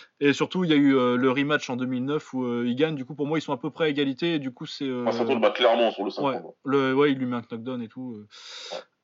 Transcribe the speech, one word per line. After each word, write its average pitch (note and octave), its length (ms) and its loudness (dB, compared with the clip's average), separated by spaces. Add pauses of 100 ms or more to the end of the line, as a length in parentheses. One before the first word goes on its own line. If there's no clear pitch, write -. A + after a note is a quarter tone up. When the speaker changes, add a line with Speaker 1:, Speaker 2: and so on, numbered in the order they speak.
(200)
Speaker 1:
Et C#3+ 140 4
surtout, F3+ 300 -2
il E3 60 2
y D3+ 40 4
a D3 40 6
eu, C#3 180 6
euh, B2 220 4
le B2+ 140 4
rematch C#3+ 400 0
en B2 40 -4
deux B2 100 -2
mille B2+ 200 -4
neuf D3 300 -4
où, B2+ 80 -4
euh, A#2+ 240 -2
il A#2+ 80 -2
gagne. D#3 200 0
Du C3 100 -8
coup, B2 100 -14
pour C#3+ 100 -4
moi, D#3 140 -2
ils - 20 -2
sont D3 120 -6
à B2 40 -2
peu D3+ 140 -6
près E3+ 140 -2
à - 20 4
égalité. D3 480 0
Et D3 40 0
du C3 120 -6
coup, C3 160 -12
c'est, - 180 -8
euh, B2 180 -2
Speaker 2:
Masato A#2 300 0
le A2+ 60 0
bat G#2 120 6
clairement A#2 380 4
sur G2+ 140 -4
le A2+ 80 -4
cinq - 120 -6
Speaker 1:
ouais, C3 140 0
Speaker 2:
rounds. - 180 -14 (100)
Speaker 1:
le, C3 280 2
ouais, C#3+ 180 4
il C3+ 60 0
lui C3 80 -4
met B2 100 -2
un A#2 60 -4
knockdown A#2+ 400 -8
et A2+ 60 -8
tout, B2+ 260 -12
euh. G#2+ 140 -16 (440)
Speaker 2:
Ouais, - 60 -8
ouais. - 60 -14 (200)